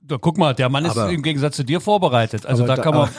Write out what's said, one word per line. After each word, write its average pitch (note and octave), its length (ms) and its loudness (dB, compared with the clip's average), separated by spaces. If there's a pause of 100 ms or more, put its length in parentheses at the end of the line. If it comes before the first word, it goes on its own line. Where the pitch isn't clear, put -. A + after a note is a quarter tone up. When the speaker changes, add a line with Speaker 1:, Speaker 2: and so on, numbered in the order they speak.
Speaker 1:
Da, D3 80 -4
guck D#3+ 200 -2
mal, D#3 160 2
der B2+ 160 0
Mann C#3 160 -2
ist E3+ 120 -2
Speaker 2:
Aber F3 140 0
Speaker 1:
im E3 100 -4
Gegensatz D3 360 -2
zu C#3+ 80 -4
dir D3+ 160 -2
vorbereitet. B2 640 0
Also B2 180 2
Speaker 2:
aber A#2+ 60 0
Speaker 1:
da C3 80 2
Speaker 2:
da, B2 40 -2
Speaker 1:
kann D#3 140 2
man D3 140 4
Speaker 2:
aber - 100 -10